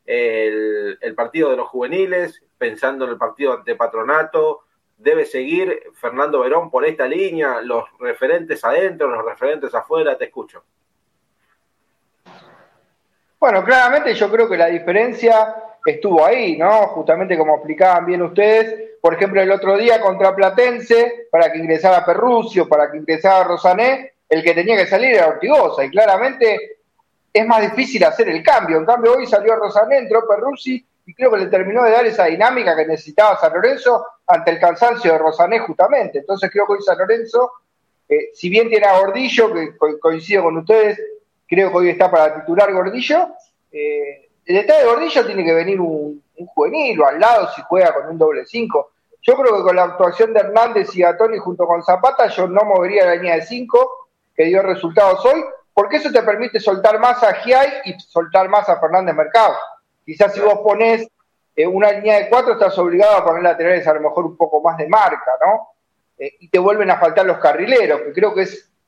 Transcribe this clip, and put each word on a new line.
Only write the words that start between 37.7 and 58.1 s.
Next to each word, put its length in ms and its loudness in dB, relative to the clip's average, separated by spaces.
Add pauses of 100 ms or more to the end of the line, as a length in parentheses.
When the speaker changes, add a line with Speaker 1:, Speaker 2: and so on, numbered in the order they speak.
Speaker 2:
eh, 240 -2
si 160 -6
bien 200 2
tiene 180 2
a 100 4
Gordillo, 560 0
que 240 -8
co-, 220 -2
coincido 420 -2
con 160 -2
ustedes, 420 0 (480)
creo 220 0
que 80 -2
hoy 140 2
está 180 2
para 240 2
titular 400 0
Gordillo, 600 -2 (360)
eh, 580 -8 (180)
detrás 320 2
de 60 4
Gordillo 420 0
tiene 180 -4
que 80 2
venir 260 -2
un, 440 -6 (140)
un 100 -18
juvenil, 540 -2
o 40 4
al 140 0
lado 360 2
si 60 -16
juega 320 2
con 160 -6
un 80 -10
doble 280 0
cinco. 480 -4 (280)
Yo 140 4
creo 220 2
que 60 -4
con 120 2
la 80 4
actuación 500 0
de 60 4
Hernández 560 0
y 60 0
Gatoni 360 2
junto 300 -4
con 160 0
Zapata, 440 2
yo 200 -4
no 160 2
movería 420 2
la 100 2
línea 200 -2
de 80 -4
cinco, 640 -2 (280)
que 100 2
dio 180 2
resultados 640 2
hoy, 180 2 (280)
porque 260 0
eso 140 -4
te 120 4
permite 360 -2
soltar 400 0
más 240 0
a 100 4
Giai 360 2 (160)
y 140 -14
soltar 500 -2